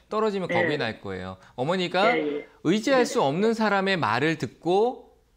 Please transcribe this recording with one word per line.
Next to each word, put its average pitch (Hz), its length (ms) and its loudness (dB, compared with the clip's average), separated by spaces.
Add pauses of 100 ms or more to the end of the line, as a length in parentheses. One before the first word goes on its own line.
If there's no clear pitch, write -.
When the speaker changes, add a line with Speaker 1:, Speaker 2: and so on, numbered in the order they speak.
Speaker 1:
떨어지면 202 400 -2
Speaker 2:
네. 175 120 0
Speaker 1:
겁이 151 160 0
날 117 220 -4
거예요. 95 380 -8 (180)
어머니가 180 600 0
Speaker 2:
네, 156 60 0
네. 147 260 -6 (160)
Speaker 1:
의지할 220 380 2
Speaker 2:
네. 233 40 4
Speaker 1:
수 233 160 0
없는 185 320 2
사람의 202 420 0
말을 139 440 0
듣고 196 760 -2 (220)